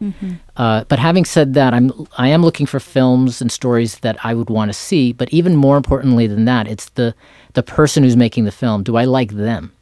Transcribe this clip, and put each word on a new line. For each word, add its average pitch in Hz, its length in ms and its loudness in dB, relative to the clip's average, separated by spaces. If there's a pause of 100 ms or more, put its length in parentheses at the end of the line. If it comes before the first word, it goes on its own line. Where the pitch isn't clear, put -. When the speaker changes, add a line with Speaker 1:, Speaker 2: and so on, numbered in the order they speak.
Speaker 1:
Mm-hmm. 196 300 -10 (240)
Speaker 2:
Uh, 113 280 0
but 135 140 0
having 165 260 2
said 139 300 0
that, 131 200 4
I'm, 123 180 2 (240)
I 127 120 0
am 160 160 4
looking 156 220 0
for 131 140 -6
films 127 600 0
and 120 100 -4
stories 117 500 -2
that 110 240 -4
I 117 100 -4
would 117 160 -4
wanna 107 220 -2
see. 127 400 -2
But 123 200 -6
even 170 240 2
more 139 200 4
importantly 131 500 0
than 107 200 -2
that, 120 220 0
it's 107 220 -12
the, 117 240 -4 (400)
the 123 80 0
person 156 400 2
who's 127 140 4
making 120 280 2
the 101 80 -2
film. 110 300 -4
Do 113 140 -4
I 120 80 2
like 127 280 0
them? 104 500 -6